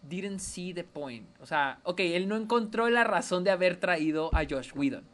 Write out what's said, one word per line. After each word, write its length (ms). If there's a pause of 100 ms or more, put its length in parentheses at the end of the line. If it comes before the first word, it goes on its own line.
didn't 300
see 340
the 120
point". 420 (140)
O 60
sea, 360
ok, 180
él 280
no 80
encontró 520
la 140
razón 400
de 80
haber 300
traído 520
a 160
Josh 280
Whedon. 380